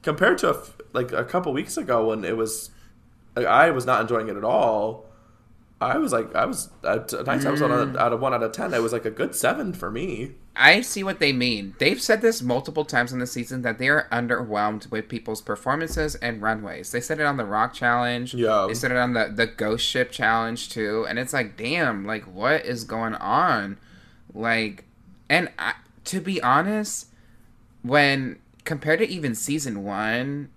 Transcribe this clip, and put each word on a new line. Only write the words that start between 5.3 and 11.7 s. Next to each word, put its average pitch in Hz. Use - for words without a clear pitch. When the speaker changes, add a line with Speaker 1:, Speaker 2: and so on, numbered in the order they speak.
Speaker 1:
I 127
was 269
like, 113
I 95
was, -
a 107
t-, -
a -
nice 139
episode 147
out 123
of, -
Speaker 2:
Mm. -
Speaker 1:
out 117
of 117
one 131
out 117
of 113
ten. 160
It 117
was, 113
like, 113
a 107
good -
seven 180
for 92
me. 131
Speaker 2:
I 160
see 202
what 190
they 143
mean. 113